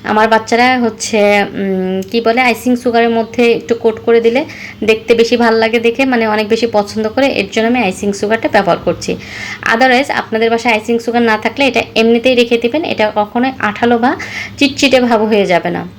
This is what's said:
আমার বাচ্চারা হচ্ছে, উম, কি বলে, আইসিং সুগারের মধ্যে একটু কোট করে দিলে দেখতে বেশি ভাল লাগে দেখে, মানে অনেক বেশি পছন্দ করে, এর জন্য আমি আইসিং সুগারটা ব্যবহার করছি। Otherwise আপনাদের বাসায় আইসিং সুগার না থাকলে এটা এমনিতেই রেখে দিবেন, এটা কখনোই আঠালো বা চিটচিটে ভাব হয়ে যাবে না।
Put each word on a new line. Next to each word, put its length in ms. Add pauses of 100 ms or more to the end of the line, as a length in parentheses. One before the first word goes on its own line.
আমার 240
বাচ্চারা 520
হচ্ছে, 380 (240)
উম, 600 (100)
কি 100
বলে, 200
আইসিং 340
সুগারের 340
মধ্যে 420
একটু 240
কোট 240
করে 220
দিলে 240 (380)
দেখতে 300
বেশি 240
ভাল 180
লাগে 240
দেখে, 260
মানে 220
অনেক 200
বেশি 240
পছন্দ 380
করে, 180
এর 240
জন্য 160
আমি 120
আইসিং 340
সুগারটা 380
ব্যবহার 260
করছি। 400 (580)
Otherwise 380
আপনাদের 360
বাসায় 240
আইসিং 260
সুগার 220
না 160
থাকলে 300
এটা 160 (120)
এমনিতেই 400
রেখে 220
দিবেন, 260
এটা 320
কখনোই 440
আঠালো 380
বা 200 (400)
চিটচিটে 440
ভাব 220
হয়ে 220
যাবে 240
না। 180 (120)